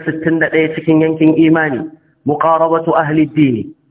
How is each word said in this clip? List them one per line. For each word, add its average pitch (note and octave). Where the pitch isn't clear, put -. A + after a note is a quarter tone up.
sittin D#3+
da D#3
ɗaya D#3
cikin D#3+
yankin D#3+
imani. D#3
Muqarabatu D#3+
ahli D#3
ad-din C3+